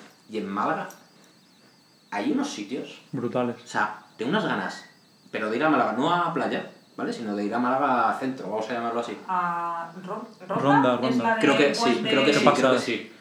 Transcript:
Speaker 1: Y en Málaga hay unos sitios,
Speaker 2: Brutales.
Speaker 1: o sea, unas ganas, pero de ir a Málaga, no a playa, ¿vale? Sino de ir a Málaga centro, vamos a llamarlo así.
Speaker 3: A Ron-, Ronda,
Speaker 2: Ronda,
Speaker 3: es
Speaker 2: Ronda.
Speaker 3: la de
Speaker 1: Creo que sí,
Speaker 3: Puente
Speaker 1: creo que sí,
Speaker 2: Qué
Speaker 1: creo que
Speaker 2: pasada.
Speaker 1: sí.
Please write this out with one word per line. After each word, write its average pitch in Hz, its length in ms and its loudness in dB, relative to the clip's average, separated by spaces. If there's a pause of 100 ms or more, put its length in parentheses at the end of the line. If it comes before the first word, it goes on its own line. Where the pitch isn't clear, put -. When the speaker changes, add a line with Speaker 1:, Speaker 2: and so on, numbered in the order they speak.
(300)
Speaker 1:
Y 107 80 -6
en 98 100 -6
Málaga 123 420 -4 (1200)
hay 104 200 -2
unos - 180 0
sitios, 107 520 -10 (100)
Speaker 2:
Brutales. 120 520 -2
Speaker 1:
o - 40 -20
sea, 110 320 -4 (240)
unas 180 220 0
ganas, 101 400 -4 (460)
pero 107 180 -4
de 113 80 -2
ir 143 60 0
a 156 60 4
Málaga, 139 240 2
no 143 200 0
a 175 200 0
playa, 117 360 -4 (280)
¿vale? 135 160 -4
Sino 107 220 -6
de 104 100 -2
ir 104 80 -2
a 120 60 -2
Málaga 127 600 2
centro, 123 300 -6
vamos 110 200 -4
a 127 40 -4
llamarlo 117 280 -2
así. 110 160 -6 (100)
Speaker 3:
A 175 600 -2 (160)
Ron-, 220 220 -10 (200)
Ronda, 175 140 -2
Speaker 2:
Ronda, 135 340 6
Speaker 3:
es 117 60 -2 (160)
Speaker 2:
Ronda. - 60 2
Speaker 3:
la 226 120 4
de - 60 -2
Speaker 1:
Creo 143 160 6
que 143 180 4
sí, - 80 0
Speaker 3:
Puente 117 260 2
Speaker 1:
creo 135 160 4
que 143 80 4
sí, 143 60 4
Speaker 2:
Qué - 60 2
Speaker 1:
creo 139 100 8
que 127 60 0
Speaker 2:
pasada. 127 180 4
Speaker 1:
sí. 113 420 -4